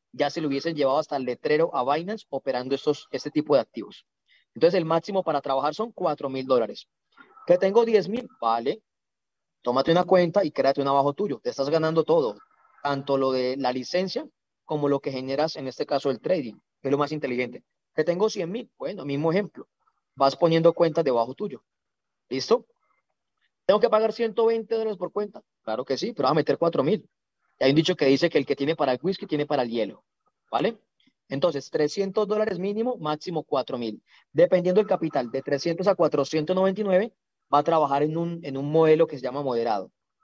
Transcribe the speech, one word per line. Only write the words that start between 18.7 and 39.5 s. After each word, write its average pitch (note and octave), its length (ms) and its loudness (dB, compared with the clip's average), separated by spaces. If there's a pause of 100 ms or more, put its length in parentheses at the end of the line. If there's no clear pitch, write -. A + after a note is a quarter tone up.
Bueno, D3+ 260 -10
mismo C#3+ 280 -2
ejemplo. F3 340 -4 (480)
Vas C3+ 220 2
poniendo E3 380 4
cuentas E3 300 2
debajo B2 300 0
tuyo. - 280 -8 (640)
¿Listo? F3 380 -2 (1000)
¿Tengo G#3 140 4
que A3+ 80 4
pagar A3 240 2
ciento A3+ 340 -2
veinte A3+ 280 0
dólares A3 240 -4
por F3+ 140 -8
cuenta? G#3 300 -6 (200)
Claro A2+ 220 -6
que C3+ 120 -2
sí, - 160 -6
pero C3 140 -2
va C3+ 40 4
a D#3 40 2
meter D3 240 0
cuatro E3+ 240 0
mil. E3 260 -2 (500)
Y B2+ 60 0
hay C3+ 60 6
un D3 60 4
dicho E3 200 2
que - 80 0
dice C#3 240 4
que D#3+ 100 0
el C#3 80 2
que C#3 100 0
tiene D3+ 200 -2
para C3 160 0
el A#2+ 100 -2
whisky, F#3 240 -4
tiene D3 200 -2
para C#3+ 160 0
el A#2+ 80 -4
hielo. A2+ 340 -4 (460)
¿Vale? F3+ 280 -2 (500)
Entonces, C#3+ 420 -2
trescientos F#3+ 580 -2
dólares G#3+ 300 -2
mínimo, G#3+ 400 -4
máximo D#3 440 -6
cuatro C3 360 -4
mil. A2+ 240 -8 (300)
Dependiendo F3+ 480 4
del G#3 60 0
capital, D3+ 440 -2
de C3+ 120 -4
trescientos E3+ 460 -2
a F#3+ 60 4
cuatrocientos D3+ 600 0
noventa F#3+ 280 0
y - 20 -4
nueve, G3+ 300 2 (380)
va C#3+ 60 4
a C#3+ 60 2
trabajar D3 380 2
en D#3 140 -2
un, E3+ 280 -4
en C3+ 140 -8
un D3 120 -4
modelo D#3+ 360 6
que D3+ 100 -12
se B2 60 -12
llama C3 200 -6
moderado. A#2 480 -2 (340)